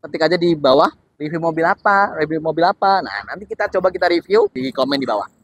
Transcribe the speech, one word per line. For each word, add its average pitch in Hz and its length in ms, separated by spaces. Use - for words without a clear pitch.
Ketik 156 240
aja 165 80
di 170 240
bawah, 143 320
review 151 160
mobil 165 240
apa, 196 560
review 151 240
mobil 160 240
apa. 196 400
Nah, 101 240
nanti 185 160
kita 208 240
coba 185 240
kita 180 160
review 190 400
di 127 240
komen 139 240
di 131 80
bawah. 104 240